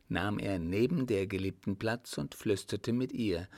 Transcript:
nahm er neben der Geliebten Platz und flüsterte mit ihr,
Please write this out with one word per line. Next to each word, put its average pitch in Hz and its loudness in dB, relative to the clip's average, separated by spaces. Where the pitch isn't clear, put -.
nahm 98 0
er 98 0
neben 120 2
der 95 2
Geliebten 98 -2
Platz 113 -4
und 143 -4
flüsterte 104 0
mit 127 0
ihr, 98 0